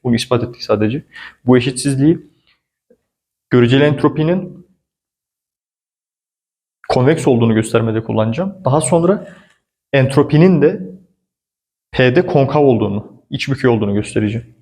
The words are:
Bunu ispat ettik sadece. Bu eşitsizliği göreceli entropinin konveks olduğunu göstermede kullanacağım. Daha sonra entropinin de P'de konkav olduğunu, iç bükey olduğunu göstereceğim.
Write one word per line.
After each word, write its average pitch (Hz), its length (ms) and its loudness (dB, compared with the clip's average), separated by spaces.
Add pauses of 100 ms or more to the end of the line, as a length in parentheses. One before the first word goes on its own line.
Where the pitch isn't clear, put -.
Bunu 120 100 0
ispat 117 300 -2
ettik - 180 -14
sadece. 107 420 -2 (420)
Bu 127 100 4
eşitsizliği 139 640 0 (1300)
göreceli 127 340 4
entropinin 156 800 -2 (2250)
konveks 139 400 2
olduğunu 113 260 2
göstermede 110 480 0
kullanacağım. 117 520 -4 (100)
Daha 139 160 0
sonra 175 560 -2 (560)
entropinin 147 720 2
de 170 280 -2 (1000)
P'de 131 340 2
konkav 143 360 0
olduğunu, 104 680 -2
iç - 180 -8
bükey 127 220 0
olduğunu 104 240 -2
göstereceğim. 107 680 -6